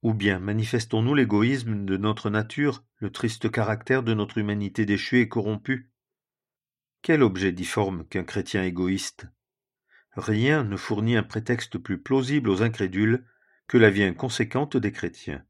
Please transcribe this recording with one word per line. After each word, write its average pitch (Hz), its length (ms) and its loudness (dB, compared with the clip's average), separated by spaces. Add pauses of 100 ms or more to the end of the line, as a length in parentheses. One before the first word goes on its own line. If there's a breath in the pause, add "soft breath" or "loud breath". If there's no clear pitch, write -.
Ou 113 120 0
bien 98 260 2
manifestons-nous 110 720 0
l'égoïsme 113 720 2
de 95 100 -2
notre 107 340 -2
nature, 110 540 -2 (140)
le 101 140 -6
triste 113 400 -4
caractère 113 520 0
de 113 100 0
notre 104 260 -2
humanité 104 460 -2
déchue 101 340 2
et 113 100 2
corrompue ? 110 640 -4 (1080)
Quel 160 200 4
objet 95 300 4
difforme 90 540 -4
qu'un 92 180 -6
chrétien 95 400 -4
égoïste ? 90 640 -4 (880 soft breath)
Rien 123 480 0
ne 101 120 -4
fournit 110 420 0
un 104 60 2
prétexte 113 540 -4
plus 90 240 -6
plausible 131 480 0
aux 95 120 2
incrédules 110 640 0 (420 soft breath)
que 127 100 4
la 110 120 10
vie 101 140 4
inconséquente 123 720 -2
des 104 160 0
chrétiens. - 580 -10